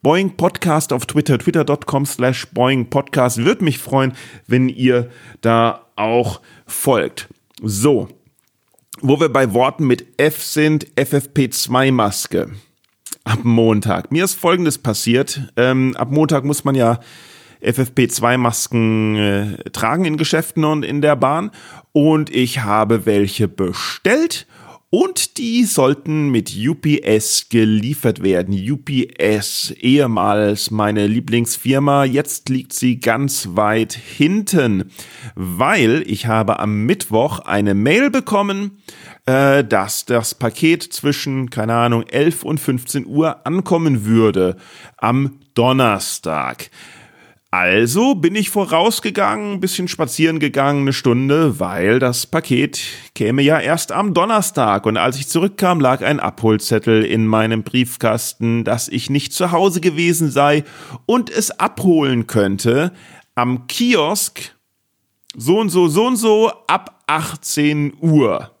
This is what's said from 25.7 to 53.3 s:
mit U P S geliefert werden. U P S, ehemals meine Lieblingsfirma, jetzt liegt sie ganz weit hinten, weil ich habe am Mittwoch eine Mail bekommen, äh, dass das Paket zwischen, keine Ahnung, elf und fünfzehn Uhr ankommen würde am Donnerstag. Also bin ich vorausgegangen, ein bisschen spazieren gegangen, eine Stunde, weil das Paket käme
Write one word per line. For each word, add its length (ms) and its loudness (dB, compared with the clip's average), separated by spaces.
mit 260 0
U 80 0
P 280 0
S 480 0
geliefert 720 0
werden. 340 0
U 60 -4
P 400 -4
S, 640 -2
ehemals 880 2
meine 360 0
Lieblingsfirma, 1000 0
jetzt 420 -4
liegt 240 -4
sie 300 -2
ganz 500 -2
weit 400 0
hinten, 1000 0
weil 720 0
ich 200 -6
habe 320 0
am 260 -2
Mittwoch 540 0
eine 340 0
Mail 360 2
bekommen, 720 -4
äh, 400 4
dass 400 -2
das 280 -2
Paket 500 0
zwischen, 640 -4
keine 240 -4
Ahnung, 300 2
elf 400 -2
und 180 -4
fünfzehn 440 -4
Uhr 400 -2
ankommen 600 0
würde 500 2
am 460 -2
Donnerstag. 1160 0
Also 640 2
bin 220 0
ich 140 -2
vorausgegangen, 1040 -2
ein 80 -6
bisschen 260 -4
spazieren 520 -2
gegangen, 420 0
eine 100 0
Stunde, 720 2
weil 360 2
das 300 -2
Paket 540 -2
käme 260 0